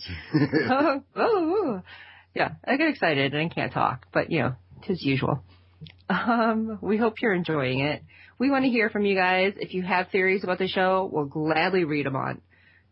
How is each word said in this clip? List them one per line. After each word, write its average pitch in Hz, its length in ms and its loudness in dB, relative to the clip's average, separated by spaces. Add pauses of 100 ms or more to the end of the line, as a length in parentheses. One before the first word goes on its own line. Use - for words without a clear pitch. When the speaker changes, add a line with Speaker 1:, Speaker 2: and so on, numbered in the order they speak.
(340)
Speaker 1:
<laughs> - 0 - (360)
Speaker 2:
Oh, 277 320 2 (140)
oh, 208 80 0 (320)
oh. 277 260 -2 (520)
Yeah, - 200 -2 (120)
I 254 120 2
get 320 100 2
excited 139 460 0
and 151 180 -2
I - 20 -20
can't - 200 -4
talk, - 400 -2
but, - 180 0
you 165 80 2
know, 127 160 0 (280)
'tis 180 200 -4
usual. 131 400 0 (640)
Um, 220 720 0
we 202 160 0
hope 226 240 0
you're 226 120 2
enjoying 147 460 0
it. 143 240 -2 (340)
We 254 120 0
wanna 269 200 2
hear 226 200 2
from 208 160 0
you 196 100 2
guys. 185 420 2
If - 160 -8
you 185 100 -2
have 180 260 0
theories 190 340 2
about 185 140 -2
the 185 100 0
show, 190 440 0
we'll 147 140 -2
gladly 160 580 0
read 147 240 -2
'em 135 80 -2
on, 131 260 -4 (500)